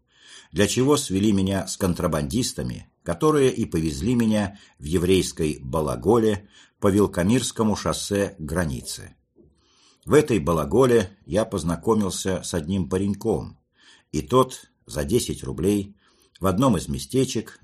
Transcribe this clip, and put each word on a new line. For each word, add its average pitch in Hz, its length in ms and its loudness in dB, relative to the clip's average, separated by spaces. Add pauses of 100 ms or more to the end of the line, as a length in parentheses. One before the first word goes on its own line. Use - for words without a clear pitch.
(520)
для 101 160 2
чего 135 300 2
свели 104 340 0
меня 98 360 0
с - 100 -8
контрабандистами, 78 1120 -2 (140)
которые 139 480 2
и 113 140 -2
повезли 80 500 -2
меня 107 420 0 (220)
в - 40 -20
еврейской 85 800 0
Балаголе 80 880 0 (300)
по 101 80 2
Вилкомирскому 104 880 2
шоссе 98 640 -4
к - 20 -12
границе. 78 720 -6 (920)
В - 80 -4
этой 135 260 4
Балаголе 95 760 2 (100)
я 101 200 0
познакомился 92 960 -2
с - 100 -10
одним 87 360 -2
пареньком, 98 720 -2 (520)
и 76 100 -4
тот - 500 0 (160)
за 73 160 -6
десять 101 400 -2
рублей 98 520 -2 (440)
в 92 80 0
одном 107 280 2
из 76 120 -4
местечек 117 760 -4